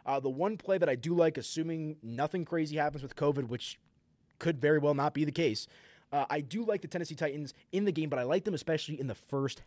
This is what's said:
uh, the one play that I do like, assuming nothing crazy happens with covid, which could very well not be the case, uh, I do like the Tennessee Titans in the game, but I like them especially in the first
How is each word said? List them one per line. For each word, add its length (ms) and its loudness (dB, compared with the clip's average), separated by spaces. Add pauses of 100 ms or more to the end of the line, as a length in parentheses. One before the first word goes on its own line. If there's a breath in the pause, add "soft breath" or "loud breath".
uh, 140 0
the 100 0
one 280 0
play 220 0
that 100 4
I 60 2
do 180 -2
like, 240 6
assuming 640 -4
nothing 420 -2
crazy 320 -2
happens 280 -2
with 120 -12
covid, 320 2
which 320 -8 (600)
could 200 0
very 200 6
well 140 4
not 200 0
be 100 0
the 80 0
case, 360 0 (440 loud breath)
uh, 180 2
I 120 0
do 240 -4
like 160 2
the 80 -10
Tennessee 260 -4
Titans 380 -4 (180 soft breath)
in 140 2
the 80 4
game, 160 0
but 100 0
I 40 2
like 200 2
them 100 0
especially 460 -2
in 80 -2
the 80 -4
first 520 -4